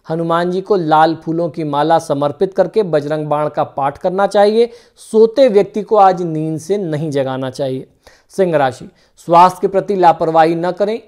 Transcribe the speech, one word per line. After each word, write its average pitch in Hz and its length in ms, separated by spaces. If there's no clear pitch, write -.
हनुमान 170 400
जी 180 100
को 196 160
लाल 160 480
फूलों 165 260
की 165 140
माला 156 340
समर्पित 147 560
करके 185 280
बजरंग 156 440
बाण 151 220
का 147 160
पाठ 143 340
करना 190 280
चाहिए। 208 440
सोते 226 520
व्यक्ति 202 340
को 214 140
आज 190 260
नींद 160 360
से 175 200
नहीं 160 320
जगाना 131 400
चाहिए। 131 360
सिंह 175 280
राशि, 139 340
स्वास्थ्य 175 440
के 202 80
प्रति 190 280
लापरवाही 165 580
न 170 160
करें। 208 380